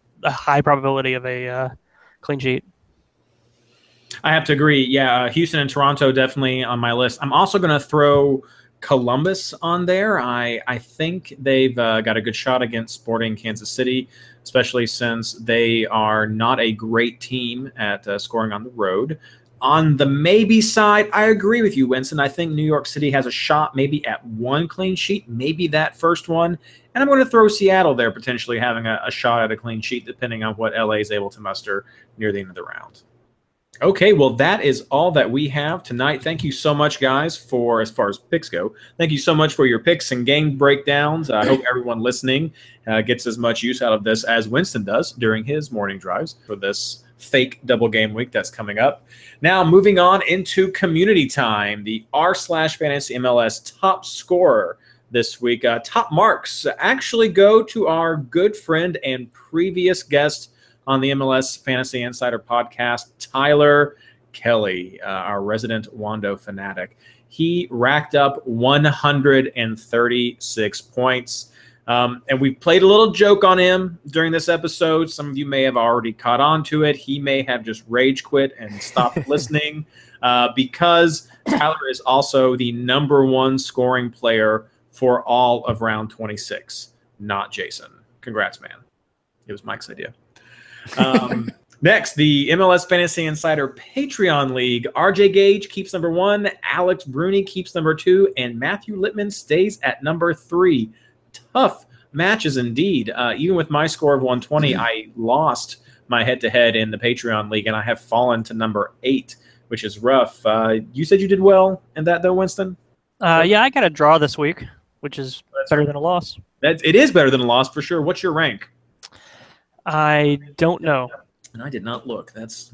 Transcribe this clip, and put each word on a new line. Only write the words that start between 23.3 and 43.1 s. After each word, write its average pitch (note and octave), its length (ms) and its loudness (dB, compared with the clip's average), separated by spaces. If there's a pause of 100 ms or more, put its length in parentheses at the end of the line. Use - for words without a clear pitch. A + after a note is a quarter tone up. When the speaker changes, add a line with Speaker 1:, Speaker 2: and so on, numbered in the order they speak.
Speaker 2:
shot D3+ 440 -2
maybe C#3+ 320 -2
at - 180 -8
one B2 420 -4
clean F#3 280 -4
sheet, G3 340 -6
maybe D3+ 380 -4
that D#3 280 -2
first E3 340 -2
one. E3+ 280 0 (380)
And B3 80 0
I'm C#4+ 40 2
gonna C4+ 160 4
throw A3+ 240 6
Seattle F#3+ 460 4
there A#2+ 180 0
potentially A#2+ 460 -6
having A2+ 300 -2
a, A2 180 -2
a B2+ 60 -6
shot A#2 320 0
at A2 80 -2
a A2 40 -4
clean A2+ 240 -10
sheet, B2 240 -8
depending A#2 400 -10
on A2 120 -4
what A2 200 -4
L G#2+ 180 0
A G#2+ 60 0
is G#2 120 -4
able G2+ 180 -4
to G#2 100 -20
muster G2+ 460 -8 (320)
near A2 140 -2
the G2+ 80 -4
end F#2+ 100 -14
of F2 60 -20
the F2+ 80 -14
round. - 400 -20 (800)
Okay, F#3+ 300 4
well, C#3 180 4
that D3+ 320 0
is C3 260 -2
all D#3+ 220 2
that C3 180 2
we C#3+ 200 -2
have D3+ 340 -6
tonight. C3 400 -4
Thank E3 200 -6
you C#3 80 -2
so D3 220 0
much, D3 260 0
guys, C#3 380 0
for, A#2+ 440 0
as A2 80 -4
far G#2+ 200 -2
as G2 80 -8
picks - 320 -6
go, F2+ 260 -6 (220)
thank E3 140 0
you D3 60 -2
so D#3+ 160 0
much D#3 200 2
for C#3 120 2
your A#2 140 2
picks E3+ 320 0
and B2 140 -4
game C#3+ 320 0
breakdowns. C#3+ 720 0
I G#2+ 160 0
hope C3+ 240 2
everyone A#2+ 300 -4
listening, C3 520 -2 (360)
uh, A2 140 0
gets A#2+ 260 -2